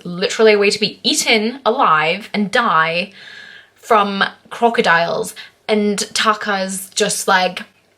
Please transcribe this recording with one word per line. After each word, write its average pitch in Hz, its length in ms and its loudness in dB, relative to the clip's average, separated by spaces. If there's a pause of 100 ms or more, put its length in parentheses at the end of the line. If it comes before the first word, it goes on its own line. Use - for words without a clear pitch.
literally 180 480 2
a 208 60 4
way 202 120 2
to 202 100 -2
be 202 220 -4
eaten 254 640 0
alive 190 680 0
and 202 180 -2
die 180 640 0 (640)
from 202 500 0 (240)
crocodiles. 180 880 0 (340)
And 208 300 0 (160)
Taka's 196 760 -2
just - 380 -2
like, 185 340 2 (360)